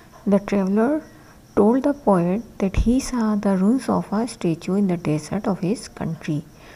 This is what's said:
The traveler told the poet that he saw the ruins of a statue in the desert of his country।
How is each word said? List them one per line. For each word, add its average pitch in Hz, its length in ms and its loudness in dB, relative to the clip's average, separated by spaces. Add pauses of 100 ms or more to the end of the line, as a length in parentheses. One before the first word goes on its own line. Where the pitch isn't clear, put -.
(280)
The 196 120 4
traveler 202 600 0 (580)
told 233 240 4
the 285 120 2 (140)
poet 185 320 2 (200)
that 190 140 -2
he 254 360 2
saw 214 300 0
the 196 220 2
ruins 240 240 2
of 180 180 0 (100)
a 226 220 0
statue 170 440 -2
in 196 100 2
the 170 180 -4
desert 156 400 -2
of 185 120 -2
his 190 280 -4 (100)
country। 156 420 -4 (360)